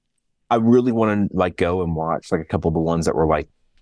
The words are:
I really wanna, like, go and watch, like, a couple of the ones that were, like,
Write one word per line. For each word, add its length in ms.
I 60
really 360
wanna, 400
like, 260
go 240
and 140
watch, 360
like, 100
a 40
couple 240
of 40
the 60
ones 260
that 100
were, 120
like, 220